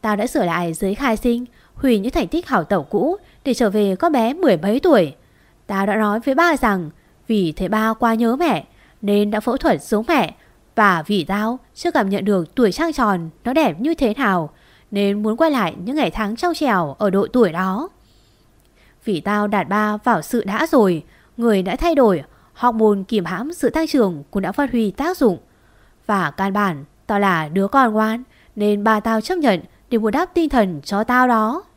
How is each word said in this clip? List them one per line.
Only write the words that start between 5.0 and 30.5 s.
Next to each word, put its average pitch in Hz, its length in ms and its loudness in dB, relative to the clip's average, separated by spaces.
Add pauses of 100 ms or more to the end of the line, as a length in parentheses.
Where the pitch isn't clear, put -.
Tao 196 200 -2
đã 202 100 0
nói 214 240 0
với 269 140 -2
ba 330 220 2
rằng 190 340 0 (360)
vì 190 260 0
thấy 180 160 -6
ba 220 260 0
quá 226 200 2
nhớ 233 220 2
mẹ 277 300 0 (360)
nên 208 280 2
đã 208 100 -2
phẫu 240 160 -2
thuật 240 260 0
giống 220 260 -2
mẹ, 262 260 0 (400)
và 190 280 4
vì 180 220 0
tao 214 340 -4 (160)
chưa - 160 -4
cảm 233 180 0
nhận 196 160 -2
được 190 300 0
tuổi 220 180 4
trăng 320 200 -2
tròn 185 380 0 (140)
nó 240 80 -4
đẹp 254 280 0
như 311 140 -2
thế 226 200 0
nào 190 360 0 (400)
nên 202 320 0
muốn 214 140 -2
quay 320 140 2
lại 214 240 0 (100)
những 262 120 -4
ngày 240 140 0
tháng 220 260 -6
trong 349 180 -2
trẻo 185 440 0
ở 202 120 0
độ 196 220 2
tuổi 220 200 4
đó. 190 360 -4 (1160)
Vì 185 160 -2
tao 208 280 -2
đạt 196 200 -2
ba 214 280 0
vào 208 260 0
sự - 220 -2
đã 233 220 -2
rồi, 196 380 2 (320)
người 220 260 2
đã 180 140 -4
thay 339 180 0
đổi, 214 280 4 (320)
hormone 220 540 2
kìm 202 160 -2
hãm 185 280 -8
sự 277 180 -2
tăng 320 160 -2
trưởng 196 440 0
cũng 196 120 -4
đã 185 100 -4
phát 277 200 -2
huy 220 180 0
tác 330 260 -4
dụng. 196 220 2 (680)
Và 185 240 -2
căn 196 220 -4
bản, 185 320 -2 (220)
tao 208 140 0
là 170 280 0
đứa 196 200 -2
con 254 240 2
ngoan, 220 300 0 (340)
nên 208 280 0
ba 214 160 4
tao 226 200 -2
chấp 359 180 -4
nhận 220 220 2 (300)
để 233 80 0
bù 214 120 0
đắp 311 240 -2
tinh 330 140 2
thần 190 360 0